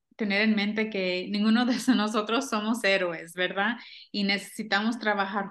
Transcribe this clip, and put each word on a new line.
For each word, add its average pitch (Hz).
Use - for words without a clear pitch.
tener 202
en 220
mente 214
que 185
ninguno 220
de 247
<laughs> 220
nosotros 220
somos 214
héroes, 175
¿verdad? 185
Y 208
necesitamos 208
trabajar 196